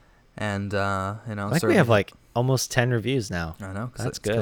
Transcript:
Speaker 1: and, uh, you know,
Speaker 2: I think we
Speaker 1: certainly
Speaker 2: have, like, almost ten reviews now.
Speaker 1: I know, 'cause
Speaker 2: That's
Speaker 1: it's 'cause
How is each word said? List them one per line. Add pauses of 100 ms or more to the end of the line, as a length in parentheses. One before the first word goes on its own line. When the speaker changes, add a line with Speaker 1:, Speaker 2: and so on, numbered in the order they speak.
(360)
Speaker 1:
and,
uh, (120)
you
know,
Speaker 2:
I
think
we
Speaker 1:
certainly
Speaker 2:
have,
like, (240)
almost
ten
reviews
now.
Speaker 1:
I
know,
'cause
Speaker 2:
That's
Speaker 1:
it's
'cause